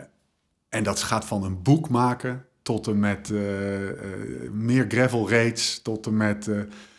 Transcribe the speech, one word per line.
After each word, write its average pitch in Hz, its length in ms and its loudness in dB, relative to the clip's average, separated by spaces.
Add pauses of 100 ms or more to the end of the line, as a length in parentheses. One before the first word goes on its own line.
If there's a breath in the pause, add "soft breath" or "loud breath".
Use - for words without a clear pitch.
(680)
en 110 140 -2
dat 101 200 0
gaat 110 220 -2
van 101 180 -2
een 95 180 -4
boek 147 280 4
maken 123 560 0 (160)
tot 110 260 -2
en 107 120 2
met, 101 320 0
eh, 98 580 -2
eh, 104 640 -8
meer 117 360 2
gravel 117 420 2
raids, 117 520 2
tot 110 240 -6
en 110 120 0
met, 104 300 2
eh, 104 120 0 (400 loud breath)